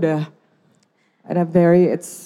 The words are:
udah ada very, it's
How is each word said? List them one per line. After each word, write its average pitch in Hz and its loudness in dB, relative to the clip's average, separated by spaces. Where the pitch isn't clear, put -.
udah 156 -2
ada 175 -4
very, 170 2
it's 135 -6